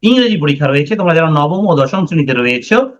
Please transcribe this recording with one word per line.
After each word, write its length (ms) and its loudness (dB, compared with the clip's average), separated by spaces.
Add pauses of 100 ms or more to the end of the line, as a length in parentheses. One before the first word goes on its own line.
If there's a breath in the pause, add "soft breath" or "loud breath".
ইংরেজি 340 2
পরীক্ষা 300 -2
রয়েছে, 300 0
তোমরা 180 0
যারা 160 2
নবম 360 0
ও 100 2
দশম 300 0
শ্রেণীতে 260 -2
রয়েছো 680 0